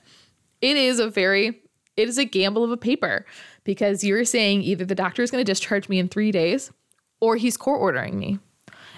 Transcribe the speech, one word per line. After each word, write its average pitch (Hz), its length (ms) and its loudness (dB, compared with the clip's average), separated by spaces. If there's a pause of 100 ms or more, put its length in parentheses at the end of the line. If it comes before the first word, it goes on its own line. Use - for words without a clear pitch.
(600)
it 269 160 2
is 254 240 2
a 220 100 0
very, 196 520 0 (340)
it 226 140 0
is 240 80 -4
a 277 80 2
gamble 202 400 0
of 233 60 0
a 240 60 -4
paper, - 480 -2 (380)
because 196 400 0
you're 208 220 2
saying 202 360 2
either 180 240 -2
the 190 80 -2
doctor 190 300 -2
is 240 80 -2
gonna 254 120 -2
discharge 196 460 -2
me 190 80 0
in 180 100 0
three 214 240 0
days 185 400 0 (480)
or 226 160 4
he's 233 220 0
court 277 240 0
ordering 131 380 -2
me. 202 180 -4 (600)